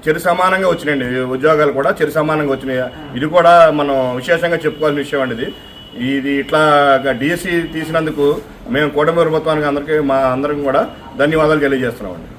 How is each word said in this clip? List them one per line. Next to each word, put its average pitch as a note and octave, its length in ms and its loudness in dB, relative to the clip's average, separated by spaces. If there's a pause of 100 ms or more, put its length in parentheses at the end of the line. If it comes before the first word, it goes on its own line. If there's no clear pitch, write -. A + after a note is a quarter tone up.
చెరు D#3 100 0
సమానంగా F#3 500 2
వచ్చినాయండి C#3 520 -2
ఉద్యోగాలు C#3+ 520 2
కూడా, C#3+ 300 0
చెరు D3+ 80 0
సమానంగా D3+ 420 0
వచ్చినాయి. B2+ 300 -4 (340)
ఇది C#3 100 -4
కూడా E3+ 440 8
మనం C3+ 460 0
విశేషంగా E3 400 0
చెప్పుకోవాల్సిన D3 420 -2
విషయం C#3 240 -4
అండి. B2+ 120 -4
ఇది, C3 200 -8 (600)
ఇది C#3 160 -2
ఇట్లా C#3+ 680 2 (100)
డీఎస్సీ E3+ 500 -2
తీసినందుకు D#3 800 -2 (280)
మేము C#3+ 220 0
కూటమి D3+ 240 0
ప్రభుత్వానికి D#3 520 0
అందరికీ, C#3+ 320 -2
మా C#3 160 0
అందరం C3+ 480 0
కూడా C#3 280 0 (280)
ధన్యవాదాలు D#3 420 2
తెలియజేస్తున్నామండి. A2+ 680 -4 (100)